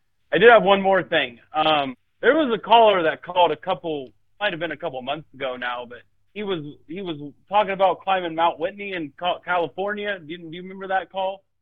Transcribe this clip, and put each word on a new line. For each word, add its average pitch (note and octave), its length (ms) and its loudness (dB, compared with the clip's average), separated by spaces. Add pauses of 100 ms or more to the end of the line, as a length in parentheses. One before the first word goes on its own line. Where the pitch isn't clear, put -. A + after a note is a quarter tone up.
(320)
I D3+ 60 4
did A3 120 10
have G#3+ 140 8
one G3 180 4
more F#3+ 220 2
thing. C3 340 -2 (160)
Um, D3+ 400 0 (260)
there A#3 140 4
was D4+ 180 0
a G#3 60 -2
caller G#3 460 6
that D3 180 -2
called F3 300 2
a D3 40 -4
couple, D#3+ 520 -6 (320)
might G3+ 120 -2
have E3 60 -8
been D#3+ 140 -6
a D3 40 -10
couple D#3+ 260 -8
months C#3+ 320 -8
ago C3 220 -6
now, B2 320 -8
but A#2+ 100 -18 (360)
he G3+ 80 -10
was, F#3+ 220 -4 (240)
he F3 140 -10
was E3+ 140 -8 (320)
talking G3 240 2
about F#3 280 2
climbing F3+ 340 -2
Mount E3 240 0
Whitney G3+ 360 -6
in D#3+ 220 -8
Cal-, F3 280 -4
California. F#3+ 720 -4
Do D#3+ 140 -18
you, F3 60 -12
do E3 180 -14
you F3+ 60 -12
remember F#3+ 260 -14
that F#3+ 240 -4
call? F#3+ 320 -6 (180)